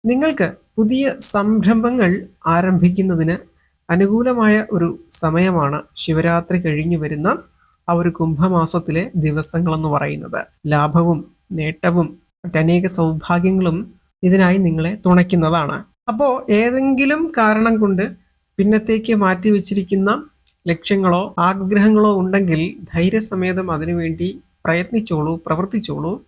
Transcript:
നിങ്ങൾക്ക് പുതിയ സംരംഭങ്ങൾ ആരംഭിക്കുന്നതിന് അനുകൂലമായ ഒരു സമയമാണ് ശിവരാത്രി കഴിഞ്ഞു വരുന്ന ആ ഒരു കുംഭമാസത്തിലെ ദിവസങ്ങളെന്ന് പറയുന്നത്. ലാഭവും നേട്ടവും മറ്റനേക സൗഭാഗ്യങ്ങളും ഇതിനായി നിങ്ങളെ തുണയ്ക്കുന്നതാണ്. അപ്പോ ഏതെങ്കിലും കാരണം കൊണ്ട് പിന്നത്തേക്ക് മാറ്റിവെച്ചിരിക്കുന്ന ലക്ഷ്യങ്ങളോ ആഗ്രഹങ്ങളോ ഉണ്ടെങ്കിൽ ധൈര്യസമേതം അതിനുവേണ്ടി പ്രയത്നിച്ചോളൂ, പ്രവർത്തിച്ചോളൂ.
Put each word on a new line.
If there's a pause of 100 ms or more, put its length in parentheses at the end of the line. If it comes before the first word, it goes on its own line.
നിങ്ങൾക്ക് (300)
പുതിയ (260)
സംരംഭങ്ങൾ (420)
ആരംഭിക്കുന്നതിന് (520)
അനുകൂലമായ (180)
ഒരു (240)
സമയമാണ് (240)
ശിവരാത്രി
കഴിഞ്ഞു
വരുന്ന (600)
ആ
ഒരു
കുംഭമാസത്തിലെ (120)
ദിവസങ്ങളെന്ന്
പറയുന്നത്. (260)
ലാഭവും (400)
നേട്ടവും (320)
മറ്റനേക (140)
സൗഭാഗ്യങ്ങളും (440)
ഇതിനായി
നിങ്ങളെ (140)
തുണയ്ക്കുന്നതാണ്. (300)
അപ്പോ (320)
ഏതെങ്കിലും (140)
കാരണം
കൊണ്ട് (540)
പിന്നത്തേക്ക് (100)
മാറ്റിവെച്ചിരിക്കുന്ന (560)
ലക്ഷ്യങ്ങളോ (240)
ആഗ്രഹങ്ങളോ
ഉണ്ടെങ്കിൽ (300)
ധൈര്യസമേതം
അതിനുവേണ്ടി (340)
പ്രയത്നിച്ചോളൂ, (120)
പ്രവർത്തിച്ചോളൂ. (120)